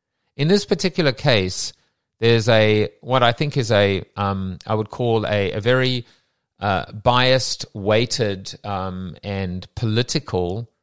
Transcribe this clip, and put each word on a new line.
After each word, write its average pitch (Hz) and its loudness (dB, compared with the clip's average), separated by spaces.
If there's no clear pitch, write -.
In 143 -2
this 202 2
particular 175 0
case, 107 0
there's 117 4
a, 107 4
what 123 0
I 117 6
think 147 -4
is 117 0
a, 98 2
um, 98 -4
I 110 -2
would 110 -4
call 113 0
a, 101 0
a - -4
very, 127 0
uh, 98 -2
biased, 123 2
weighted, 104 -2
um, 92 -8
and 95 -6
political 101 -4